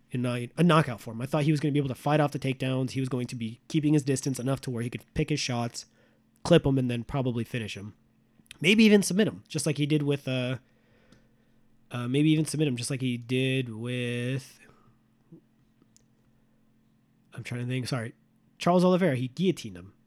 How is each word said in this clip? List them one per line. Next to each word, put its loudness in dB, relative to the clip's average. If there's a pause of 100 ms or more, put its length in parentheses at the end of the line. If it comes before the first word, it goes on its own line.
(120)
a -4
night, -4
a 4
knockout 4
for -14
him. -8
I -6
thought 0
he 2
was 4
gonna 0
be 2
able 0
to -4
fight 2
off 2
the -6
takedowns. -2
He -4
was -4
going -4
to -10
be -8
keeping 0
his 4
distance -2
enough -4
to -8
where -4
he -6
could -10 (120)
pick -2
his -2
shots, -6 (580)
clip 6
him, 2
and 0
then -4
probably -4
finish -8
him. -14 (640)
Maybe 6
even 8
submit 2
him, -6
just -6
like 0
he 0
did 2
with, -2
uh, -4 (1300)
uh, -6
maybe 2
even 2
submit -2
him, -2
just -8
like -6
he -2
did -2
with, -6 (2750)
I'm -10
trying -8
to -6
think, -4
sorry, -6 (420)
Charles 4
Oliveira. 4
He -2
guillotined -2
him. -18 (140)